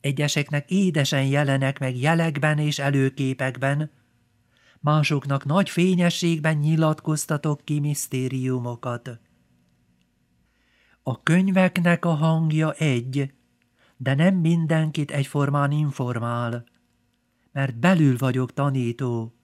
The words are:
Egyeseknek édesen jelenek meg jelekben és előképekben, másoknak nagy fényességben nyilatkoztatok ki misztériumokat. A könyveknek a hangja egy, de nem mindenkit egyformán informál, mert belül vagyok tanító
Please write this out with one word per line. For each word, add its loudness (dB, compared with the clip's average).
Egyeseknek -2
édesen 2
jelenek 0
meg -4
jelekben 0
és -2
előképekben, -2
másoknak 0
nagy 0
fényességben 0
nyilatkoztatok 0
ki -2
misztériumokat. -6
A -6
könyveknek 2
a 2
hangja 0
egy, -2
de 0
nem 4
mindenkit 2
egyformán 0
informál, -2
mert -4
belül 4
vagyok -2
tanító -4